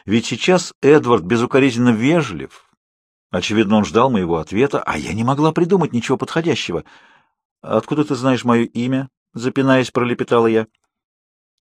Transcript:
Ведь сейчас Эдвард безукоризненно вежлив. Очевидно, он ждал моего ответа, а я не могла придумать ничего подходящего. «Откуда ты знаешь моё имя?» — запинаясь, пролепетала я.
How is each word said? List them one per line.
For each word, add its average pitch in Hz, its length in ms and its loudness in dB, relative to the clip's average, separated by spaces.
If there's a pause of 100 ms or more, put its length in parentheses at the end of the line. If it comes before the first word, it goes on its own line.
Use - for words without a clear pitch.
Ведь 113 200 0
сейчас 175 560 -2
Эдвард 120 420 4
безукоризненно 120 680 2
вежлив. 117 800 -2 (600)
Очевидно, 104 460 0
он 104 80 2
ждал 113 260 2
моего 87 260 -2
ответа, 117 480 -2
а - 120 -4
я 76 160 -8
не 110 100 -4
могла 139 280 0
придумать 170 420 0
ничего 120 240 -2
подходящего. 135 680 -4 (800)
«Откуда 139 420 -2
ты 143 120 -4
знаешь 123 280 0
моё 117 220 2
имя?» — 131 440 -6 (240)
запинаясь, 131 580 0
пролепетала 120 560 0
я. 110 200 0 (960)